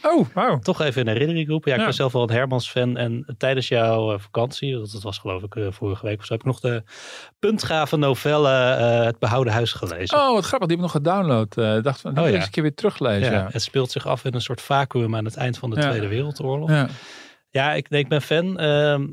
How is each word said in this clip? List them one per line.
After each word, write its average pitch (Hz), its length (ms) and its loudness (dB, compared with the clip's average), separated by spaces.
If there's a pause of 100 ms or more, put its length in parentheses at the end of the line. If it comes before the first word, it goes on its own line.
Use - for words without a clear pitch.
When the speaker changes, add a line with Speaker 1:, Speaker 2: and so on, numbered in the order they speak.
Speaker 1:
Oh, 302 320 4
wauw. 196 260 0
Speaker 2:
Toch 180 220 -2
even 131 200 0
in 117 60 0
herinnering 151 420 0
roepen. 151 200 0
Ja, 135 60 2
ik 202 60 2
Speaker 1:
Ja. 220 60 2
Speaker 2:
ben 156 100 -2
zelf 135 160 0
wel 127 100 2
een 117 120 0
Hermans-fan. 123 600 0
En 120 400 -6
tijdens 131 300 0
jouw, 113 460 2
eh, 98 60 -4
vakantie, 127 540 -4
dat, 107 180 -8
dat 107 100 -12
was 98 160 -8
geloof 92 260 -6
ik, 104 120 -14
eh, 107 140 -4
vorige 98 360 -6
week 104 140 -4
of - 60 -16
zo, - 80 -8
heb 113 80 -4
ik - 60 -4
nog 131 120 -2
de 120 240 -4 (560)
puntgave 165 580 0
novelle, 147 520 4 (260)
eh, 117 300 4
Het 117 140 -2
Behouden 120 340 2
Huis 113 200 0
gelezen. 90 440 -2
Speaker 1:
Oh, - 160 4
wat 202 120 2
grappig. 233 220 0
Die 165 100 2
heb 175 80 -2
ik 165 80 -4
nog 147 100 0
gedownload. 151 540 2
Eh, 110 260 2
dacht 135 180 -2
van, 151 120 -6
die 139 100 0
Speaker 2:
Oh, - 20 4
Speaker 1:
wil - 0 -
ik 143 60 4
Speaker 2:
ja. 101 40 4
Speaker 1:
eens 92 100 0
een 101 60 -8
keer 165 120 0
weer 151 120 0
teruglezen. 123 560 0
Speaker 2:
Ja, 107 80 2
Speaker 1:
Ja. 95 120 -2
Speaker 2:
het 113 100 -4
speelt 131 300 -2
zich - 160 -6
af 135 180 -4
in 131 80 -2
een 123 80 -2
soort - 200 -6
vacuüm 127 540 0
aan 110 100 -2
het 110 100 -6
eind 127 220 -4
van 123 120 -6
de 110 120 -4
Speaker 1:
Ja. 143 80 2
Speaker 2:
Tweede 107 180 -2
Wereldoorlog. 139 600 -4
Speaker 1:
Ja. 147 180 4 (600)
Speaker 2:
Ja, 143 240 0
ik, 151 160 -4
nee, 147 120 2
ik 135 80 -2
ben 147 120 2
fan. 175 380 0
Ehm, 147 540 2